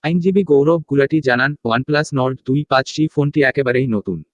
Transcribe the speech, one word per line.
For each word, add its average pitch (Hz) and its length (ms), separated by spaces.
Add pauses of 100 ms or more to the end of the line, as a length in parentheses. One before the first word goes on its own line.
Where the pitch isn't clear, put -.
আইনজীবী 180 420
গৌরব 147 460
গুলাটি 139 320
জানান, 131 340 (100)
OnePlus 147 480
Nord 131 220 (100)
দুই 143 180
পাঁচ 135 320
জি 156 120
ফোনটি 147 360
একেবারেই 131 440
নতুন। 95 360 (100)